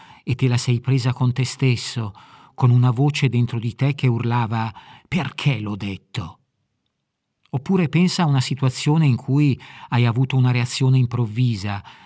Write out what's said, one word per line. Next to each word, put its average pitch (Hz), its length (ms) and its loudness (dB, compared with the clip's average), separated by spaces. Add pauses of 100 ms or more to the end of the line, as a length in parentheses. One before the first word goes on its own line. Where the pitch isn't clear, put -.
(240)
e 131 100 -4
te 131 140 0
la 120 100 0
sei 120 220 0
presa 127 320 0
con 123 200 0
te 127 120 -2
stesso, 120 680 -2 (400)
con 123 180 2
una 123 200 4
voce 139 380 0
dentro 120 320 -2
di 113 160 -8
te 143 180 0
che 139 140 -2
urlava: 113 680 -2 (320)
"Perché 139 540 -4
l'ho 104 160 -6
detto?" 95 580 -10 (1160)
Oppure 175 360 0
pensa 180 340 2
a 165 40 4
una 139 140 2
situazione 147 680 0
in 123 100 4
cui 139 440 0 (280)
hai 120 180 2
avuto 127 300 0
una 127 160 4
reazione 131 460 0
improvvisa, 113 840 -2 (240)